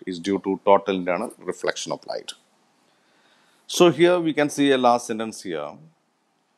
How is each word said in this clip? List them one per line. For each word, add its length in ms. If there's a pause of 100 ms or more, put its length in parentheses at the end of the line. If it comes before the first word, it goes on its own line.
is 140
due 240
to 200
total 300
internal 440
reflection 520
of 160
light. 240 (1400)
So 240
here 300
we 120
can 160
see 220
a 80
last 300
sentence 340
here. 300 (840)